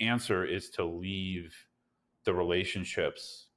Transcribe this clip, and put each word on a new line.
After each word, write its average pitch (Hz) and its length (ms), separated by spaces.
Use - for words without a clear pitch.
answer 110 440
is 92 260
to 90 140
leave 90 720
the 98 100
relationships 90 1200